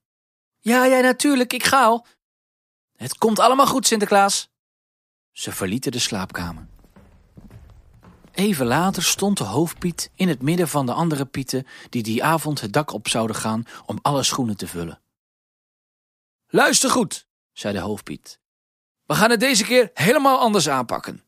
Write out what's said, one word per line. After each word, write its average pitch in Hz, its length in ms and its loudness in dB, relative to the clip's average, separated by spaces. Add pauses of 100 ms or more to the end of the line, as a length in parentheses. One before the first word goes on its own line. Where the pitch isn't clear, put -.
(600)
"Ja, 247 260 4
ja, 262 140 6
natuurlijk, 254 540 2
ik 247 100 -4
ga 269 200 4
al." 226 220 2 (920)
"Het - 220 -10
komt 220 220 -2
allemaal 254 280 6
goed, 247 200 -2
Sinterklaas." 196 600 2 (840)
Ze - 200 -12
verlieten 110 400 -4
de 123 80 -6
slaapkamer. 90 680 -6 (1600)
Even 180 340 0
later 170 380 0
stond 196 340 0
de - 60 -4
Hoofdpiet 160 720 -4
in 196 120 0
het 131 140 -2
midden 165 260 0
van 143 180 -2
de 120 80 -2
andere 151 320 0
pieten 131 420 -6 (220)
die 120 140 -4
die 113 200 -2
avond 156 380 0
het 101 120 -6
dak 151 180 -2
op - 160 -10
zouden 113 280 -2
gaan 113 300 -4 (200)
om 110 160 -8
alle 139 220 0
schoenen 113 340 -4
te 90 100 -10
vullen. 85 320 -10 (1500)
"Luister 269 420 2
goed," - 380 -2 (240)
zei 104 220 -6
de 98 60 -6
Hoofdpiet. - 600 -10 (680)
"We - 100 -2
gaan 208 140 4
het 233 100 2
deze 240 240 2
keer 233 300 2
helemaal 262 460 4
anders 202 300 2
aanpakken. - 580 -6